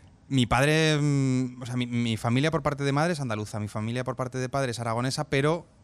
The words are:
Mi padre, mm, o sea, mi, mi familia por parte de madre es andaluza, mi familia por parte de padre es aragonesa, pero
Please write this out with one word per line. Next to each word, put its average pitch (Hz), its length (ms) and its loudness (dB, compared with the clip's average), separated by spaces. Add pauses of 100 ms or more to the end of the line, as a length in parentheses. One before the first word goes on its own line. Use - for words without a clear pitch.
(280)
Mi 131 180 4
padre, 151 520 4
mm, 131 600 0
o 123 60 -10
sea, 123 100 -6
mi, 123 100 -2
mi 117 300 0
familia 127 340 2
por 151 120 -2
parte 143 220 -2
de 139 80 2
madre 156 200 2
es 147 80 -4
andaluza, 107 400 -4
mi 104 80 -4
familia 117 340 -4
por 123 140 -6
parte 127 220 -6
de 127 100 -4
padre 135 220 -2
es 113 80 -6
aragonesa, 120 500 -2
pero 151 380 2 (180)